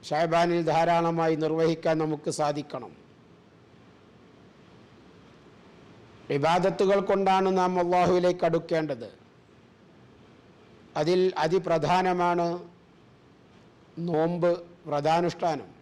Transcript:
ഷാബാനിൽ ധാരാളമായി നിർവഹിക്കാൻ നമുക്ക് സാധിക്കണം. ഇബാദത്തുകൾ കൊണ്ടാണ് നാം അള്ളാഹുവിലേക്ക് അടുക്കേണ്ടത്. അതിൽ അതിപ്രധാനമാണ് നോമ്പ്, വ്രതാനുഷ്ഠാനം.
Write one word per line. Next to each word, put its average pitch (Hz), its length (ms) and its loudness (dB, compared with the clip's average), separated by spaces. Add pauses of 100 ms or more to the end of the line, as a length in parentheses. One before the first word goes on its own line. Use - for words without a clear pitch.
ഷാബാനിൽ 170 560 2
ധാരാളമായി 165 680 2
നിർവഹിക്കാൻ 160 600 0
നമുക്ക് 156 420 -4
സാധിക്കണം. 147 520 -6 (3500)
ഇബാദത്തുകൾ 180 720 2
കൊണ്ടാണ് 190 580 2
നാം 180 220 0
അള്ളാഹുവിലേക്ക് 180 680 2
അടുക്കേണ്ടത്. 156 640 -2 (1900)
അതിൽ 185 360 2
അതിപ്രധാനമാണ് 175 1200 0 (1400)
നോമ്പ്, 170 520 0 (360)
വ്രതാനുഷ്ഠാനം. 156 840 -2 (120)